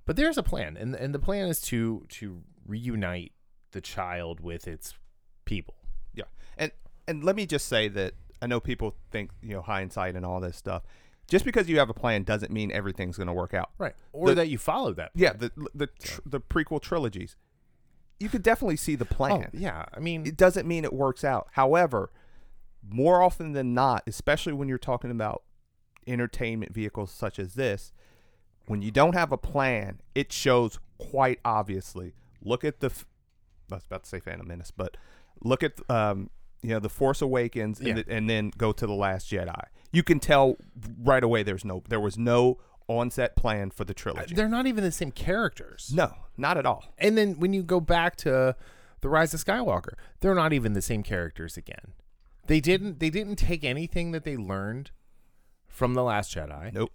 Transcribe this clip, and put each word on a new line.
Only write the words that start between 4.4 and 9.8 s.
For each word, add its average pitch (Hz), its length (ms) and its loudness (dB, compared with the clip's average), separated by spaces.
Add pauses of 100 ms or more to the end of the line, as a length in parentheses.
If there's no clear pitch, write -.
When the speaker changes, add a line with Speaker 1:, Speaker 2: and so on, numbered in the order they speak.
Speaker 1:
with 85 260 -10
its - 280 -12 (500)
people. - 300 -6 (400)
Speaker 2:
Yeah. 110 100 -10 (320)
And, 156 160 -4 (340)
and 156 160 -6
let 190 140 2
me 208 100 -2
just 143 220 -2
say 110 200 2
that 98 260 -4 (280)
I 120 40 -4
know 120 140 0
people 113 340 -4 (160)
think, 101 200 -8 (120)
you 107 120 -14
know, 92 80 -8
hindsight 95 540 -4